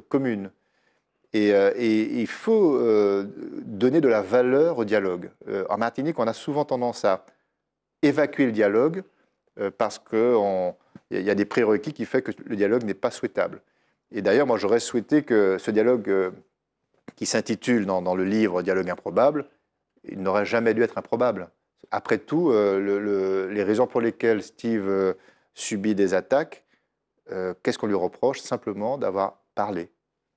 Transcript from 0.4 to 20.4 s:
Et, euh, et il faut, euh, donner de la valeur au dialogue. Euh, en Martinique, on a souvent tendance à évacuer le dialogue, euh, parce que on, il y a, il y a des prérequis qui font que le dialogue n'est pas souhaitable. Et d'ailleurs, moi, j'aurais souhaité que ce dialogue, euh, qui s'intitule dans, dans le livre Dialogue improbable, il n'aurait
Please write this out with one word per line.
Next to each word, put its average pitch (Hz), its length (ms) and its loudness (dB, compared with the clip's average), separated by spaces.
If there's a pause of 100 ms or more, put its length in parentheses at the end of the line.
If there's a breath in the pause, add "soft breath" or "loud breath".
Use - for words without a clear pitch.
Et, 104 220 4
euh, 98 200 4
et 110 280 2 (180)
il 110 60 -2
faut, 208 480 2
euh, 104 500 2 (400)
donner 127 380 2
de 135 60 4
la 110 120 4
valeur 127 560 2
au 117 80 -2
dialogue. 95 460 -2 (180)
Euh, 98 220 -4
en 101 80 0
Martinique, 131 400 -4
on 120 80 0
a 113 80 -2
souvent 147 320 -4
tendance 120 400 -4
à 95 180 0 (760 soft breath)
évacuer 143 420 2
le 120 80 2
dialogue, 113 520 2 (540)
euh, 101 120 -4
parce 104 280 -4
que 117 380 2
on, 95 380 0 (360 loud breath)
il 101 60 -6
y - 20 -2
a, - 40 -2
il 95 40 -8
y 104 40 2
a 101 40 2
des 101 120 2
prérequis 110 480 0
qui 117 100 -8
font 131 160 -2
que 139 120 -6 (120)
le 113 120 -6
dialogue 127 280 2
n'est 101 80 -2
pas - 180 -4
souhaitable. 95 520 -6 (500)
Et 101 80 -6
d'ailleurs, 104 260 2
moi, 113 120 0
j'aurais 104 220 2
souhaité 143 420 0
que 101 360 4
ce 113 120 -6
dialogue, 110 400 2
euh, 95 200 2 (840)
qui - 80 -10
s'intitule 113 600 -2
dans, 92 160 -2
dans 90 120 -2
le 92 100 0
livre 98 380 0
Dialogue 92 280 -2
improbable, 120 560 0 (580)
il - 160 -12
n'aurait 95 240 0